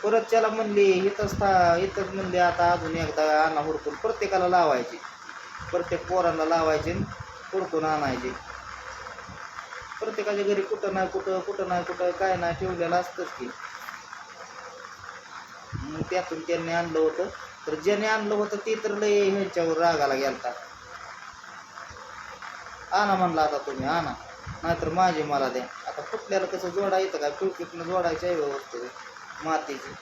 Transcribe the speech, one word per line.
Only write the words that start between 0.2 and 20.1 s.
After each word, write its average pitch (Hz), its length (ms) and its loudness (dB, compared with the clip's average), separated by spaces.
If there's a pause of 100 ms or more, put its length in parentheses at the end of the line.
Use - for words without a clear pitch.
त्याला 226 160 6
म्हणली, 208 380 4 (140)
"इथंच 202 340 0
था-, 185 440 6
इथंच," 190 320 0
म्हणली, 190 300 -2
"आता 175 320 6
अजून 165 260 0
एकदा 156 260 2 (180)
आणा 156 200 4
हुडकून." 151 340 -2
प्रत्येकाला 196 520 0
लावायची, 160 500 4 (760)
प्रत्येक 175 360 -2
पोरांना 170 380 2
लावायची 160 460 2
आणि 202 120 -2 (500)
हुडकून 165 320 0
आणायची. 131 460 0 (1700)
प्रत्येकाच्या 208 440 0
घरी 196 180 4
कुठं 208 300 -2
नाही 190 140 2
कुठं, 190 320 -2
कुठं 190 280 -4
नाही 180 160 0
कुठं, 180 280 0
काय 185 240 2
नाही 170 200 0
ठेवलेलं 175 400 0
असतंच 175 360 -2
की. 123 180 -8 (2250)
मग 156 360 -6
त्यातून 180 320 -2
त्यांनी 165 320 -2
आणलं 170 260 0
होतं. 160 280 2 (400)
तर 151 80 -2
ज्याने 202 320 2
आणलं 214 280 2
होतं 208 300 0
ते 220 180 2
तर 208 120 0
लय 208 240 4 (100)
ह्यांच्यावर 175 480 2
रागाला 156 380 4